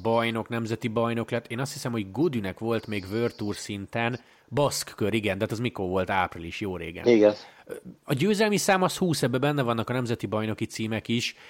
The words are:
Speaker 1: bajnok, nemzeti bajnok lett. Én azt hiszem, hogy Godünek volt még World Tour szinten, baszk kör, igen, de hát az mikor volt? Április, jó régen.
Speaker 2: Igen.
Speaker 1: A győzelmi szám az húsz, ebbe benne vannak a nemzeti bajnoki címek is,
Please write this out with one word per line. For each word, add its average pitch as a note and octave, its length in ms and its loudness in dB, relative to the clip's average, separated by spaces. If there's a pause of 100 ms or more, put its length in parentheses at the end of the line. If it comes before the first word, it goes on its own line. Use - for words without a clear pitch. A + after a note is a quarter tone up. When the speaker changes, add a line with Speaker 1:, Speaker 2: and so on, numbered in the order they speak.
Speaker 1:
bajnok, A2+ 480 2
nemzeti A#2 380 -4
bajnok A#2 440 0
lett. A#2 160 -4
Én A#2 120 -6
azt C3+ 140 -4
hiszem, C3 180 -6
hogy G#2+ 200 -4
Godünek A2+ 480 -2
volt A2+ 280 -2
még G#2 240 -4
World A#2 240 -2
Tour G#2 200 -4
szinten, A2+ 640 -4 (300)
baszk - 460 0
kör, G#2 180 0
igen, G2+ 240 0
de G2+ 60 0
hát G#2 80 -2
az A2 80 -4
mikor A2 280 -4
volt? F#2 220 0
Április, F2+ 500 -2
jó F#2+ 180 -4
régen. E2+ 300 -4
Speaker 2:
Igen. G#2+ 260 8 (720)
Speaker 1:
A - 100 0
győzelmi G3+ 440 4
szám F#3+ 240 4
az F3+ 160 2
húsz, F3 260 2
ebbe B2+ 140 0
benne C#3+ 240 2
vannak A#2 280 0
a B2 40 0
nemzeti A#2+ 320 -2
bajnoki G#2+ 400 -2
címek A2 420 -4
is, A#2 280 0 (140)